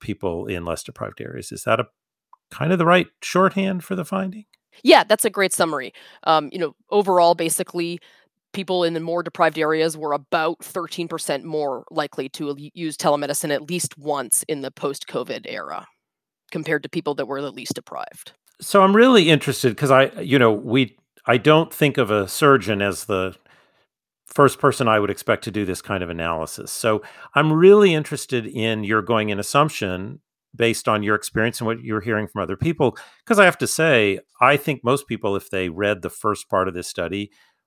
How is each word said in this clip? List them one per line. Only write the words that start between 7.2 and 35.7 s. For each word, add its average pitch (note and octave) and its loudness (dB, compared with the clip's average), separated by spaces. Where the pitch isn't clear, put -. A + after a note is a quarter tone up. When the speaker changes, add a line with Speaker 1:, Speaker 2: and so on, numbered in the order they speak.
Speaker 2:
basically, E3+ -6
people F#3 -4
in E3+ 0
the E3 -4
more E3 -4
deprived E3 -2
areas D#3+ -2
were D3+ -8
about D#3+ -4
thirteen E3+ -10
percent D#3+ -8
more D3 -6
likely C#3+ -6
to D3 -10
l-, C#3+ -8
use D#3+ -10
telemedicine D3 -2
at C#3+ -6
least - -6
once C#3+ -4
in D3+ -6
the C3 -10
post-covid B2+ -8
era E2+ -12
compared D#3 -6
to D#3 -12
people D3+ -6
that C3+ -6
were C#3 -8
the C#3+ -8
least A#2+ -10
deprived. - -14
Speaker 1:
So - 4
I'm G3 6
really A3 8
interested C#3 2
'cause C#3+ 0
I, C3+ 6
you C3+ 2
know, A#2+ 8
we, A2+ 0
I A#2+ 4
don't D#3 4
think C#3+ 0
of A2+ 0
a G2+ 0
surgeon A2 2
as G2 -4
the F#2+ -4
first - 4
person B2+ 2
I A2 4
would G2+ 0
expect G2+ -2
to A2 -8
do G#2 -4
this F2+ -4
kind F#2+ -6
of F2 -8
analysis. E2 -6
So A2 -2
I'm D#3 2
really F#3 8
interested C3 -4
in A2 -4
your G#2+ 0
going G#2+ 0
in G2+ -4
assumption G#2 -2
based A2+ -2
on G#2+ 2
your G#2 0
experience A2+ -2
and A#2 -6
what A2+ -4
you're A2 -6
hearing G#2+ -4
from G#2 -6
other F#2 -6
people. D#3 -2
'Cause G#3+ 2
I G3+ 8
have F3 2
to B2+ -4
say, A2+ 2
I C3+ 4
think C#3+ -6
most C3 -2
people, G#2 -4
if - -8
they F#2 -4
read F#2+ -2